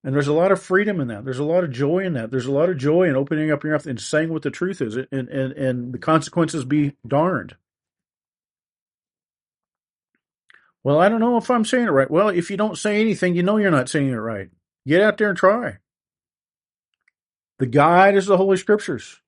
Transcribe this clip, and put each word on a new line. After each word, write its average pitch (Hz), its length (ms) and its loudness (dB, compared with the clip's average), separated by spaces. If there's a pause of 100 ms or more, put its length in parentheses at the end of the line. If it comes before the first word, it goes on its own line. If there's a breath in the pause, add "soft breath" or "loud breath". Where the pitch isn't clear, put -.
And 135 100 -4
there's 143 140 0
a 147 40 -2
lot 170 180 2
of 180 100 2
freedom 196 400 -2
in 131 80 -4
that. 107 160 -12
There's 127 140 -6
a 143 60 -4
lot 170 180 0
of 165 80 -4
joy 143 300 -2
in 185 140 -4
that. 113 160 -6
There's 127 160 -2
a 135 60 -4
lot 151 160 2
of 180 80 -2
joy 156 320 2
in 143 60 0
opening 151 380 -2
up 147 100 -4
your 151 100 -4
mouth 147 140 -2
and 127 140 -8
saying 160 320 -2
what 156 100 -6
the - 80 -2
truth 180 300 -6
is, 113 160 -4
and, 131 160 -6
and, 135 400 -6
and 127 420 -4
the 120 40 -10
consequences 160 640 -2
be 143 320 -2 (100)
darned. 143 480 -2 (3250 soft breath)
"Well, 143 160 2
I 185 100 6
don't 226 120 0
know 240 160 2
if - 120 -2
I'm 240 160 2
saying 240 220 0
it 202 40 0
right." 135 200 2
Well, 202 200 2
if 175 200 -2
you 196 60 -4
don't 202 200 -2
say 208 240 -2
anything, 185 360 0
you 175 80 0
know 208 140 2
you're 202 120 2
not 135 180 2
saying 139 200 0
it 127 80 -4
right. 107 340 -8 (380)
Get 165 140 4
out 208 160 2
there 208 100 2
and 190 100 -2
try. 190 400 2 (1800)
The 135 60 0
guide 170 500 4
is 185 100 0
the 196 120 4
Holy 196 180 2
Scriptures. 185 720 -4